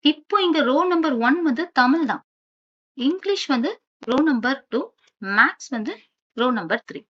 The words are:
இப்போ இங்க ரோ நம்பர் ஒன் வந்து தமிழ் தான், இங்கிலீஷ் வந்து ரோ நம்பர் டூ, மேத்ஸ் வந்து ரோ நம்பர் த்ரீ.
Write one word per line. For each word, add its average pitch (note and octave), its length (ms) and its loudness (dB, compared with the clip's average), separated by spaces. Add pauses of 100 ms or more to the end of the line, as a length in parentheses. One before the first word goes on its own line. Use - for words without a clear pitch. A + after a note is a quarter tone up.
(120)
இப்போ - 240 -6 (120)
இங்க D#4 220 2
ரோ C4+ 80 2 (160)
நம்பர் D#4+ 240 0 (120)
ஒன் E4+ 200 2
வந்து C4+ 160 -2 (160)
தமிழ் C#4 320 2
தான், - 100 -10 (880)
இங்கிலீஷ் F#4+ 460 -4
வந்து C#4 180 -2 (380)
ரோ B3+ 80 2 (100)
நம்பர் B3+ 320 -2 (140)
டூ, C#4+ 80 -2 (560)
மேத்ஸ் C#4 380 0
வந்து A#3+ 180 -6 (480)
ரோ B3+ 60 2 (120)
நம்பர் F#3 300 -6
த்ரீ. - 180 -14